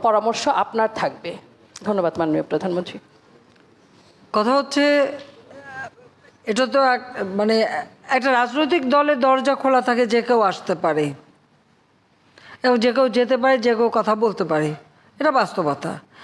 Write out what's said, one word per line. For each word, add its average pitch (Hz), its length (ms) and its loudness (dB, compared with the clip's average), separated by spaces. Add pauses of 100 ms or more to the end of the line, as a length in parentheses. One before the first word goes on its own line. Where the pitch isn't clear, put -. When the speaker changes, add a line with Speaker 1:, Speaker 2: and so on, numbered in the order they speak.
Speaker 1:
পরামর্শ 220 460 0
আপনার 226 460 0
থাকবে? 170 400 -6 (500)
ধন্যবাদ 185 340 -2
মাননীয় 156 240 0
প্রধানমন্ত্রী। 180 560 -6 (1300)
Speaker 2:
কথা 226 220 0
হচ্ছে, 285 520 2 (1400)
এটা 240 200 -2
তো 269 160 0
এক, 247 180 2 (340)
মানে 214 320 2 (420)
একটা 262 240 0
রাজনৈতিক 254 580 0
দলের 294 300 2
দরজা 262 340 2
খোলা 269 260 2
থাকে, 247 260 0
যে 226 160 2
কেউ 233 180 2
আসতে 185 340 0
পারে 151 400 -2 (1500)
এবং 247 160 4
যে 233 140 2
কেউ 262 160 2
যেতে 240 280 0
পারে, 262 220 2
যে 233 160 2
কেউ 226 180 2
কথা 214 220 0
বলতে 214 300 0
পারে, 151 300 -2 (460)
এটা 302 100 2
বাস্তবতা। 165 680 -2 (260)